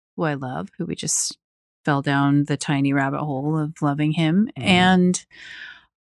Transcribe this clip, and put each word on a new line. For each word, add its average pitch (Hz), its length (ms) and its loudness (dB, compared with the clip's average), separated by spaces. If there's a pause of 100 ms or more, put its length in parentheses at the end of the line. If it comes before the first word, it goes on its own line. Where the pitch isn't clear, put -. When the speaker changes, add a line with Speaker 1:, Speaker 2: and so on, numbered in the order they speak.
(160)
Speaker 1:
who - 80 -2
I 151 100 -2
love, 135 420 -8
who 175 80 -6
we 165 100 -6
just - 440 -6 (460)
fell 139 180 0
down 143 420 2
the 143 140 -2
tiny 139 340 0
rabbit 139 320 -2
hole 147 340 -2
of 156 220 -6
loving 151 320 0
him, 170 460 2
Speaker 2:
Mm-hmm. 127 100 -4
Speaker 1:
and 180 580 4 (800)